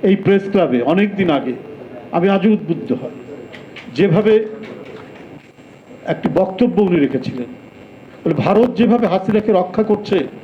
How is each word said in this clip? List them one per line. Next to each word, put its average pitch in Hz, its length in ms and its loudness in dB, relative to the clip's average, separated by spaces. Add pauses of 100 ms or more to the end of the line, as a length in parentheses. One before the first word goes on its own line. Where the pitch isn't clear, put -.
এই 196 120 6
প্রেস 196 360 2
ক্লাবে 131 300 2
অনেক 196 340 2
দিন 190 140 0
আগে 127 240 0 (580)
আমি 175 180 2
আজও 196 220 4
উদ্বুদ্ধ 165 400 -2
হই, - 180 -4 (840)
যেভাবে 208 500 4 (1600)
একটি - 280 -4
বক্তব্য 185 480 2
উনি 175 180 4
রেখেছিলেন, 127 460 -2 (800)
বলে, 160 80 0
"ভারত 220 420 4
যেভাবে 226 320 2
হাসিনাকে 202 440 0
রক্ষা 185 320 2
করছে 202 440 0 (160)